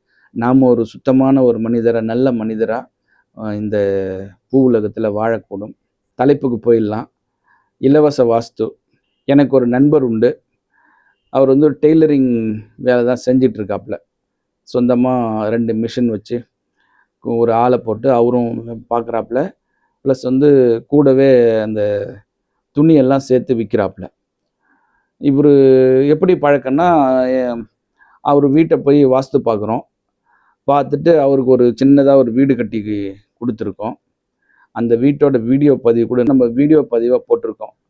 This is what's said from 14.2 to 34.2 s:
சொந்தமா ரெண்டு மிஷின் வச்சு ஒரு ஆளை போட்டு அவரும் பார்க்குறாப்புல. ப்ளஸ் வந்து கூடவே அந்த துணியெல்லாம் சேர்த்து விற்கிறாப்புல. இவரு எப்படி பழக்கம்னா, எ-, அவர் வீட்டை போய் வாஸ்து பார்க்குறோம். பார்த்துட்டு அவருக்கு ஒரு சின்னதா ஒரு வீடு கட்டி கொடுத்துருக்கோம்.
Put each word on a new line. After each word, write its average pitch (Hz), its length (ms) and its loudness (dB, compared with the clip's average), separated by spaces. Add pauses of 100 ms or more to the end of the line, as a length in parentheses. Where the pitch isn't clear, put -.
சொந்தமா 123 440 0 (360)
ரெண்டு 117 260 -2
மிஷின் 117 360 -4
வச்சு 110 260 -8 (880)
ஒரு 117 280 0
ஆளை 120 260 2
போட்டு 117 320 -6
அவரும் 120 400 0 (340)
பார்க்குறாப்புல. 117 560 -6 (640)
ப்ளஸ் 131 200 -2
வந்து 131 240 0 (380)
கூடவே 135 420 2 (320)
அந்த 107 200 -6 (960)
துணியெல்லாம் 139 500 2
சேர்த்து 127 280 -2
விற்கிறாப்புல. 101 520 -4 (1120)
இவரு 143 320 2 (560)
எப்படி 165 260 2
பழக்கம்னா, 143 520 0 (440)
எ-, 123 340 -4 (600)
அவர் 143 240 2
வீட்டை 156 300 2
போய் 147 260 2
வாஸ்து 131 360 0
பார்க்குறோம். 110 420 -4 (840)
பார்த்துட்டு 143 500 0
அவருக்கு 135 320 2
ஒரு 123 220 4
சின்னதா 139 440 4
ஒரு 123 160 2
வீடு 135 220 0
கட்டி 113 260 -6 (540)
கொடுத்துருக்கோம். 107 600 -8 (800)